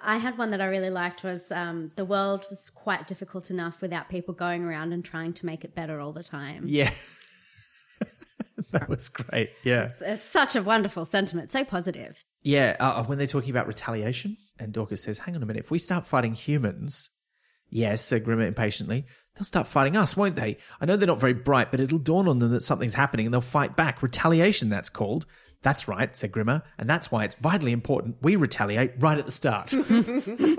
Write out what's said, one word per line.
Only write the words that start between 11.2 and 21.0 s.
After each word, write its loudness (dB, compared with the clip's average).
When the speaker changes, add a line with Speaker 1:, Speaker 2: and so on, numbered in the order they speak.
Speaker 1:
so 0
positive. -6
Speaker 2:
Yeah, 4
uh, 2
when -2
they're 0
talking -2
about 0
retaliation, -4
and -8
Dorcas -4
says, -6
"Hang -8
on -6
a -4
minute, -6
if -14
we 0
start -2
fighting 2
humans," -2
"Yes," 0
said 0
Grimmer 2
impatiently, -2
"they'll -8
start 0
fighting 4
us, 2
won't 2
they? -2
I -2
know 4
they're 4